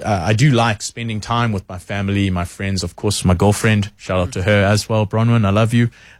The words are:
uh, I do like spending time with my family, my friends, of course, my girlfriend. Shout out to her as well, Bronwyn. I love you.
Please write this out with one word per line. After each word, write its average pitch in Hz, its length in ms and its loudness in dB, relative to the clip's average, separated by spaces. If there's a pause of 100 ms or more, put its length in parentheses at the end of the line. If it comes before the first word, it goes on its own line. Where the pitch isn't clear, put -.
uh, 101 180 0
I 104 100 0
do 131 180 4
like 117 320 0
spending 117 360 -8
time 117 320 -2
with 95 160 -6
my 90 120 -12
family, 101 500 -2
my 90 160 -2
friends, 98 380 -6
of 90 120 -8
course, - 300 -4
my 95 80 4
girlfriend. 104 640 2
Shout 92 220 -4
out 90 140 -2
to 95 100 -4
her 101 200 4
as 104 240 2
well, 110 200 0
Bronwyn. 113 400 2
I - 20 2
love 110 240 2
you. 120 160 2 (300)